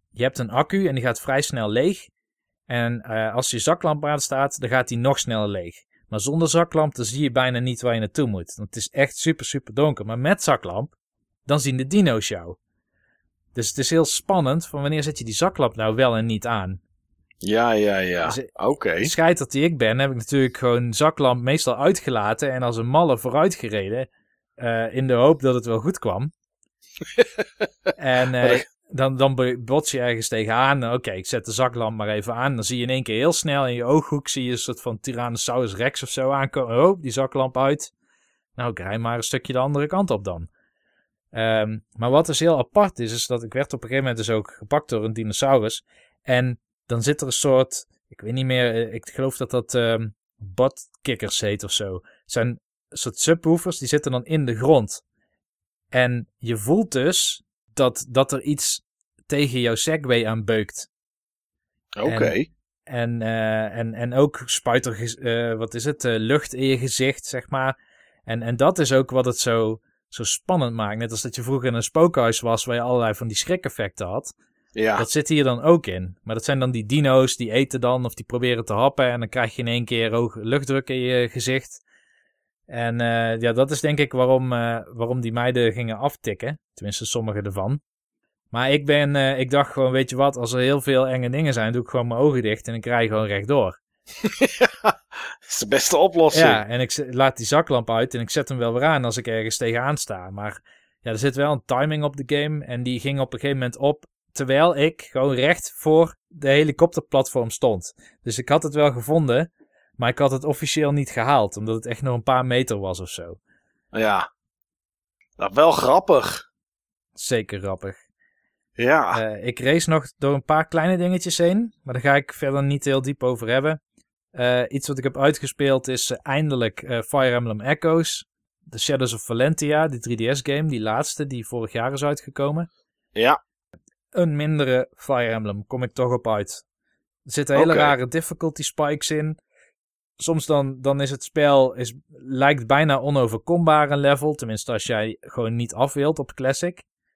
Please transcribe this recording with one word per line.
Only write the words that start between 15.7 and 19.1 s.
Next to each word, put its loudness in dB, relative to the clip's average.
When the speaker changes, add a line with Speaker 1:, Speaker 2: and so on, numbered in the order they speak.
Speaker 1:
nou 0
wel 4
en 0
niet -2
aan. -4
Speaker 2:
Ja, 2
ja, 2
ja. 0
Speaker 1:
Dus, -4
eh, -6
Speaker 2:
Oké. 0
Speaker 1:
de 0
scheiter 2